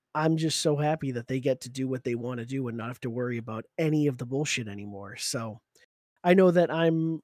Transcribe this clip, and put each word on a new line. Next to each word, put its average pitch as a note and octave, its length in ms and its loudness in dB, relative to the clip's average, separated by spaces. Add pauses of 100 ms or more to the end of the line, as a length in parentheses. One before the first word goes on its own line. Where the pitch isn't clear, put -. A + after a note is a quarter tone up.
(140)
I'm D#3+ 240 2
just D#3 240 -2
so D3+ 140 2
happy D3 380 0
that A#2+ 140 -6
they C3 120 -2
get C3 220 0
to B2+ 80 -14
do C3 180 -6
what C3 160 -4
they A#2+ 120 -2
wanna A#2+ 300 -6
do C3 220 -4
and A#2 100 -6
not A2 120 -6
have B2 120 -10
to B2+ 80 -6
worry A#2+ 280 -4
about A2+ 280 -8 (120)
any D#3 300 2
of C3 100 0
the B2 80 -10
bullshit C3 420 -2
anymore, G2+ 500 -10
so A2+ 440 -6 (640)
I F3+ 100 8
know F#3 180 8
that E3+ 200 4
I'm, D#3+ 520 2